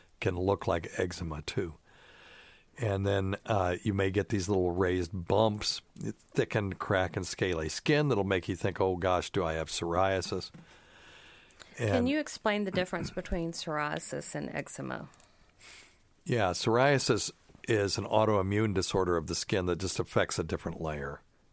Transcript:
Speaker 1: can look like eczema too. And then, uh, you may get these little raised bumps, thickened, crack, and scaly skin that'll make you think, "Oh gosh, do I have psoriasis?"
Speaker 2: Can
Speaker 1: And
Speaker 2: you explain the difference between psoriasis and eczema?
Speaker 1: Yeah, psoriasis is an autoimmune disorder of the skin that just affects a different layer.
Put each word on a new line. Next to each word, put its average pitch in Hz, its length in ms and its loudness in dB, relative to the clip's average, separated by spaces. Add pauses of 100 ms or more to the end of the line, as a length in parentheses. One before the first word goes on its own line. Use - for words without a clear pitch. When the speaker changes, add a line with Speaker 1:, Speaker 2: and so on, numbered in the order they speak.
(200)
Speaker 1:
can 92 160 0
look 95 300 0
like 85 300 0
eczema 82 460 -4
too. 85 320 -4 (1040)
And 98 280 0
then, 98 380 2
uh, 92 380 2
you 107 100 0
may 98 180 2
get 98 200 0
these 95 180 -2
little 92 220 2
raised 90 420 2
bumps, 104 720 0 (500)
thickened, 104 460 0
crack, 92 380 2
and 92 100 -4
scaly 82 420 -2
skin 151 400 2
that'll 104 160 2
make 95 240 0
you 95 80 0
think, 95 240 -2
"Oh 95 160 4
gosh, 87 340 2
do 95 140 0
I 80 100 0
have 80 140 -2
psoriasis?" 92 840 0 (1300)
Speaker 2:
Can 113 120 0
Speaker 1:
And 240 200 2
Speaker 2:
you 294 100 2
explain 208 460 -2
the 190 60 -4
difference 180 400 -4
between 170 420 -4
psoriasis 151 840 -4
and 147 200 -4
eczema? 139 540 -8 (1160)
Speaker 1:
Yeah, 110 260 2
psoriasis 123 800 4 (380)
is 104 300 2
an 98 60 -2
autoimmune 107 720 4
disorder 90 420 2
of 80 100 -2
the 82 80 -2
skin 92 320 0
that 87 120 2
just 92 220 -4
affects - 380 0
a 95 60 0
different 80 360 -6
layer. 73 400 -6 (320)